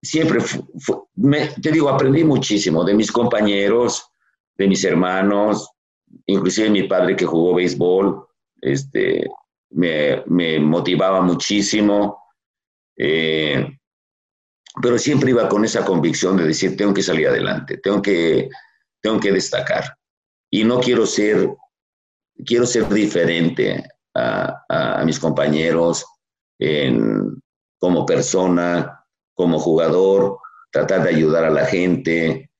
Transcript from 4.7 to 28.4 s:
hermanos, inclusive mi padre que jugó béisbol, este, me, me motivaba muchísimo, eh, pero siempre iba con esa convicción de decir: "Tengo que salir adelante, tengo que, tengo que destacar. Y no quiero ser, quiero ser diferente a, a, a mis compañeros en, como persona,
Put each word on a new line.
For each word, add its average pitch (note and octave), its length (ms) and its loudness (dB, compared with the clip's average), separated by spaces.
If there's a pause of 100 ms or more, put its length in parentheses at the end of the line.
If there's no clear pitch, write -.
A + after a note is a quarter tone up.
hermanos, G2 840 0 (580)
inclusive G2 440 0
mi F#2+ 140 2
padre F#2 300 0
que F#2 120 -2
jugó E2 280 2
béisbol, F2+ 720 0 (360)
este, C#2 680 -2 (420)
me, D2+ 560 -2
me E2 320 0
motivaba F2 640 0
muchísimo, G2+ 960 0 (800)
eh, D#2 720 -2 (1120)
pero B2 160 2
siempre C3 320 0
iba A#2 180 2
con G#2+ 160 0
esa A2 200 -2
convicción F2+ 520 0
de F2+ 100 2
decir: D#2+ 300 -2
"Tengo G2+ 180 0
que F#2 80 0
salir D#2 260 0
adelante, A#1 500 -4
tengo G2 240 0
que, E2+ 460 0 (520)
tengo G#2+ 200 -2
que G2 120 0
destacar. - 640 -4 (540)
Y G#2+ 140 0
no B2 160 2
quiero B2 260 2
ser, G#2 440 0 (920)
quiero A#2+ 220 0
ser A2+ 220 0
diferente E2+ 960 0 (300)
a, A1+ 540 -4
a, C#2+ 320 -2
a - 40 0
mis D#2+ 160 0
compañeros D#2+ 840 0 (540)
en, A1+ 840 0 (380)
como F2+ 260 2
persona, F2 1000 0 (300)